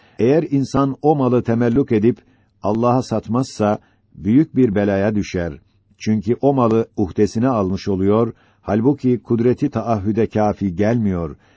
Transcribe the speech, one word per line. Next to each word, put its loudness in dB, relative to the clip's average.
Eğer 2
insan -2
o 2
malı 0
temelluk 0
edip, 2
Allah'a 0
satmazsa, -2
büyük 2
bir 2
belaya 0
düşer. -4
Çünkü -2
o 4
malı 2
uhdesine 0
almış -2
oluyor, 0
halbuki 0
kudreti 0
taahhüde -2
kafi -2
gelmiyor. -2